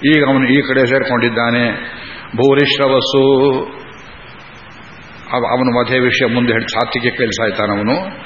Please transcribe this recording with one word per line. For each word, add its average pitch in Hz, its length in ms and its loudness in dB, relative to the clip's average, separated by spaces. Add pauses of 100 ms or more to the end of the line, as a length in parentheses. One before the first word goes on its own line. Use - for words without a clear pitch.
(160)
ಈಗ 151 120 4
ಅವನು 131 220 2
ಈ 139 120 4
ಕಡೆ 131 240 2
ಸೇರ್ಕೊಂಡಿದ್ದಾನೆ. 120 840 0 (640)
ಭೂರಿಶ್ರವಸ್ಸು 135 1120 2 (1800)
ಅವ-, 123 140 -2
ಅವನ 127 300 0
ವಧೆ 123 220 0
ವಿಷಯ 123 340 0
ಮುಂದೆ 120 200 2
ಹೇಳಿ 113 120 0
ಸಾತ್ವಿಕ 120 480 -2
ಕೆಲಸ 113 300 -4
ಆಯ್ತಾನವನು. 104 560 -2 (260)